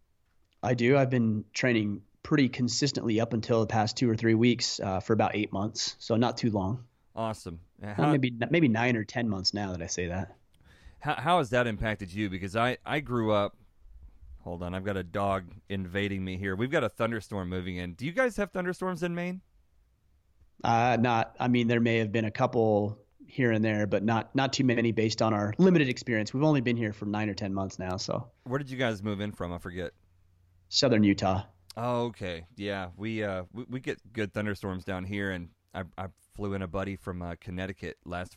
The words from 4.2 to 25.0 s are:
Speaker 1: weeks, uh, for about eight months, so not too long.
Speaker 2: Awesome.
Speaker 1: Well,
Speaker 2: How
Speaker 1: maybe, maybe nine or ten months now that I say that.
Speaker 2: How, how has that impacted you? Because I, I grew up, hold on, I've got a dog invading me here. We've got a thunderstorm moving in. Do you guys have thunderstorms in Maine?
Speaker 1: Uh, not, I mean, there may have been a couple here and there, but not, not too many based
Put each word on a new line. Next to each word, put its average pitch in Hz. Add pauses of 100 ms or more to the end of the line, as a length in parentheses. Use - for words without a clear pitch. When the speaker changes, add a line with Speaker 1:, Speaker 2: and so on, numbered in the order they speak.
Speaker 1:
weeks, 117
uh, 95
for -
about 107
eight 104
months, 101
so -
not 117
too 120
long. 101 (320)
Speaker 2:
Awesome. 107 (220)
Speaker 1:
Well, 101
Speaker 2:
How -
Speaker 1:
maybe, 131 (160)
maybe 160
nine 117
or 107
ten 117
months 95
now 101
that 87
I 82
say 87
that. 90 (640)
Speaker 2:
How, 147
how 170
has 131
that 123
impacted 104
you? 104
Because 92
I, 120
I 143
grew 120
up, 101 (840)
hold 87
on, 87
I've 95
got 98
a 92
dog 98 (240)
invading 95
me 92
here. 98
We've 123
got 151
a 107
thunderstorm 107
moving 92
in. 90
Do 120
you 170
guys 240
have 202
thunderstorms 180
in 175
Maine? 180 (1200)
Speaker 1:
Uh, 120
not, 113
I 123
mean, 123
there 120
may 117
have 110
been 110
a 107
couple 107 (300)
here 123
and 110
there, 107
but 98
not, 110
not 135
too 143
many 117
based 110